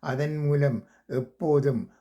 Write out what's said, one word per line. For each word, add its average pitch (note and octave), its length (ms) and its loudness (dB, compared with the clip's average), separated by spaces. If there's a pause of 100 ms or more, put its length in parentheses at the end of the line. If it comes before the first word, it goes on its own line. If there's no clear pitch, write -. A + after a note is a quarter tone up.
அதன் D3 360 -4
மூலம் C#3+ 420 2 (280)
எப்போதும் C#3 760 0 (180)